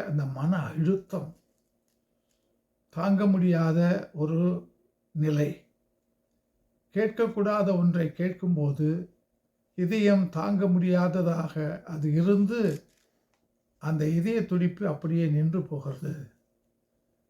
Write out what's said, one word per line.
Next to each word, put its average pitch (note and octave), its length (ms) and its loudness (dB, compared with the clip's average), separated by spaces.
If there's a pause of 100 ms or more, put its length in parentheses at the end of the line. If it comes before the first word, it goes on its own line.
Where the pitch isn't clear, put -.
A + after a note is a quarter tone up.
அந்த D3 260 -2
மன C#3+ 220 -2 (100)
அழுத்தம், D#3 680 -2 (1600)
தாங்க G3 320 2
முடியாத E3+ 540 2 (340)
ஒரு D#3+ 260 -2 (760)
நிலை. D3+ 360 0 (1400)
கேட்கக்கூடாத G#3 800 0
ஒன்றை F3 360 2
கேட்கும்போது D#3 760 -2 (920)
இதயம் G3 500 2
தாங்க F3+ 380 0
முடியாததாக F3 880 2 (300)
அது D#3 280 -4
இருந்து G3+ 480 2 (1200)
அந்த D3+ 260 -2
இதய F3+ 380 0
துடிப்பு F3 400 -2
அப்படியே E3 420 -2
நின்று D#3+ 340 0
போகிறது. C#3 500 -8 (1160)